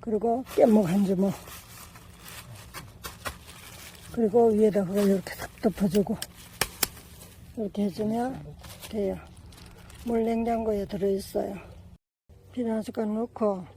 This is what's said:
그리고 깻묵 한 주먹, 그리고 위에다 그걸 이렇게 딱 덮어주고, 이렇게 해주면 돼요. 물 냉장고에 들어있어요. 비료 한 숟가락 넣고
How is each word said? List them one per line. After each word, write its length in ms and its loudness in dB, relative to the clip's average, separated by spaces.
그리고 480 0
깻묵 340 8
한 200 4
주먹, 300 2
그리고 380 6
위에다 360 6
그걸 220 2
이렇게 260 2
딱 160 -10
덮어주고, 540 2
이렇게 280 -2
해주면 540 -2
돼요. 280 -2
물 200 2
냉장고에 600 0
들어있어요. 680 -2
비료 200 -2
한 120 -2
숟가락 300 -4
넣고 520 -2